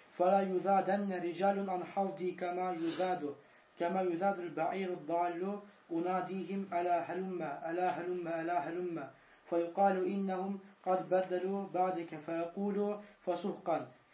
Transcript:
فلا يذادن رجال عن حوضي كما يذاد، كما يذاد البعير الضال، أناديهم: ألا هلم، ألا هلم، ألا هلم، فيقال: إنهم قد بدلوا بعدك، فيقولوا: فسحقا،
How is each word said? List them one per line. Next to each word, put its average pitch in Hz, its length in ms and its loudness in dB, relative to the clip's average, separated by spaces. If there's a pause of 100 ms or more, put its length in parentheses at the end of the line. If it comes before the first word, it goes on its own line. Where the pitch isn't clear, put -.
(120)
فلا 190 300 6
يذادن 190 720 2
رجال 190 560 0
عن 180 140 -2
حوضي 180 480 -2
كما 180 400 -2
يذاد، 165 640 0 (440)
كما 185 220 2
يذاد 185 380 2
البعير 175 540 -2
الضال، 175 680 -2 (320)
أناديهم: 180 720 -2 (120)
ألا 175 240 2 (120)
هلم، 180 320 -4 (280)
ألا 180 200 0
هلم، 175 380 -4
ألا 165 300 0 (120)
هلم، 165 400 -4 (400)
فيقال: 185 560 4
إنهم 196 540 -2 (260)
قد 185 240 2
بدلوا 185 580 2
بعدك، 175 440 0 (140)
فيقولوا: 196 720 -2 (280)
فسحقا، 170 640 -2 (260)